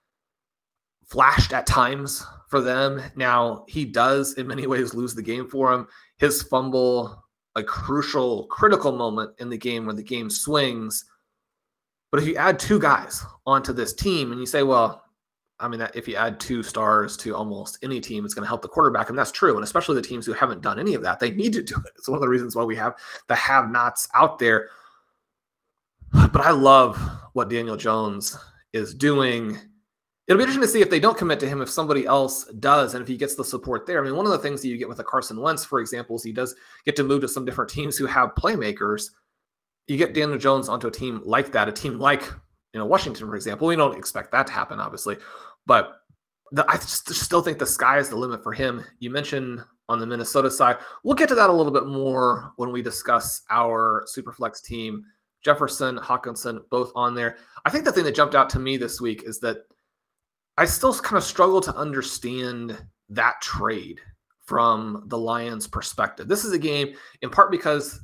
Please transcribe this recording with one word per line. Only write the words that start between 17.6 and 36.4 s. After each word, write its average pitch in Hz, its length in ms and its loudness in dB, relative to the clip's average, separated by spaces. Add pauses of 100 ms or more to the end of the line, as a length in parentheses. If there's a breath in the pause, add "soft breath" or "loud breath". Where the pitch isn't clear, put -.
any 131 160 -6
team, 107 240 -8
it's 104 100 -6
gonna 104 140 -8
help 117 140 -4
the - 60 -12
quarterback." 120 420 -2
And 127 80 -6
that's 131 140 -2
true. 156 240 2
And 104 80 -4
especially 165 320 -2
the 120 60 -2
teams 120 240 -10
who 110 80 -4
haven't 113 280 -2
done 101 180 -4
any 190 140 0
of 117 100 -2
that, 90 160 -2
they 120 120 0
need 208 220 0
to 220 100 -2
do - 120 -6
it. - 200 -6
It's - 120 -16
one 135 100 -2
of 143 40 0
the 127 80 2
reasons 120 260 0
why 113 80 0
we 113 120 -2
have 110 200 -4 (320 loud breath)
the 120 80 2
have-nots 123 800 2
out 156 260 4
there. 113 300 4 (1400 loud breath)
But - 300 6
I 160 100 6
love 135 460 8 (360 loud breath)
what 120 160 0
Daniel 117 280 -4
Jones 107 600 -2 (360 loud breath)
is 107 200 -4
doing. 127 640 2 (720)
It'll 185 100 6
be 247 60 6
interesting 269 180 0
to 233 80 4
see 226 120 4
if 180 80 6
they 165 120 4
don't 170 160 4
commit 160 240 0
to 135 80 -2
him, 139 120 -4
if 127 80 -6
somebody 147 360 0
else 135 400 2
does, 131 480 2
and 123 80 -6
if 120 80 -10
he 127 80 -4
gets 135 180 -4
the 135 80 -4
support 127 420 -6
there. 175 140 0
I 135 60 0
mean, 135 100 -4
one 196 100 0
of 208 60 2
the 165 60 2
things 143 240 -4
that 135 80 -4
you 117 80 -4
get 117 100 -6
with 117 120 -12
a 113 40 -8
Carson 120 380 -4
Wentz, 151 240 -2
for 131 160 -2
example, 117 340 -8
is 113 80 -8
he 113 80 -8
does 127 240 -6 (300 loud breath)